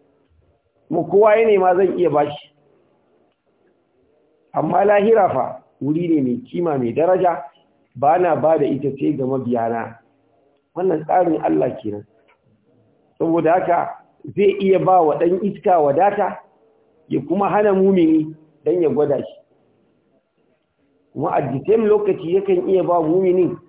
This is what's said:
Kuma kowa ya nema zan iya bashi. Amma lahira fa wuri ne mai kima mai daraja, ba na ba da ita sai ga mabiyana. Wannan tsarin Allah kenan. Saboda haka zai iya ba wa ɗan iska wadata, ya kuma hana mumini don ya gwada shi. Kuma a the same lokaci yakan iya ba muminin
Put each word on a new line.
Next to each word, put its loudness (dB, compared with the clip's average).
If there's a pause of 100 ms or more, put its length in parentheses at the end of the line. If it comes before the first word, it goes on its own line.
(880)
Kuma -4
kowa 4
ya 2
nema 4
zan 0
iya 2
bashi. -4 (2000)
Amma 0
lahira 4
fa -6 (180)
wuri -4
ne 0
mai -2 (100)
kima -4
mai -4
daraja, 0 (520)
ba 2
na 0
ba 0
da 0
ita -4
sai -2
ga -6
mabiyana. -4 (760)
Wannan -2
tsarin 0
Allah -2
kenan. -10 (1120)
Saboda 0
haka 0 (460)
zai 2
iya 2
ba 4
wa 2
ɗan 0
iska 0
wadata, 0 (680)
ya -4
kuma -2
hana 2
mumini 2 (300)
don 0
ya 2
gwada 0
shi. -10 (1800)
Kuma -6
a -2
the -4
same 2
lokaci 0
yakan 0
iya 2
ba 0
muminin 0 (120)